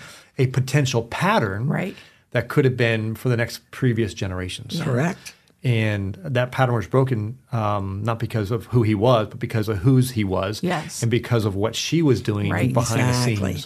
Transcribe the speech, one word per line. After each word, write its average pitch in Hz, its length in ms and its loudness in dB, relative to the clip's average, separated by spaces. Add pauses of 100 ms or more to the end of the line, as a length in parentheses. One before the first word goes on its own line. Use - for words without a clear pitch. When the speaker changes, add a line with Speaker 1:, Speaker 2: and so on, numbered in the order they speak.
(400)
Speaker 1:
a 127 80 4
potential 131 560 0
pattern 131 640 0
Speaker 2:
Right. 180 280 -4 (360)
Speaker 1:
that 120 160 -2
could 143 180 2
have 131 120 2
been 113 360 0
for 127 160 -4
the 117 80 2
next - 320 -4
previous 113 460 0
generations. 92 640 -6
Speaker 2:
Yeah. 160 60 -6
Speaker 3:
Correct. 151 480 -2 (280)
Speaker 1:
And 107 600 0
that 127 300 -2
pattern 127 200 2
was 110 140 -2
broken, 127 500 0 (140)
um, 101 540 -2
not 113 120 -2
because 107 320 -4
of 113 180 -4
who 123 160 2
he 107 120 2
was, 110 320 4
but - 120 -16
because 113 280 -2
of 107 120 -2
whose 127 320 4
he 107 120 0
was, 95 400 -2
Speaker 2:
Yes. 165 380 -4
Speaker 1:
and 113 100 0
because 117 320 2
of 101 100 0
what 104 220 -2
she - 260 0
was 127 200 4
doing 104 280 -2
Speaker 2:
Right. 127 240 0
Speaker 1:
behind 120 280 0
Speaker 3:
Exactly. 123 340 2
Speaker 1:
the 98 240 -2
scenes, - 60 -10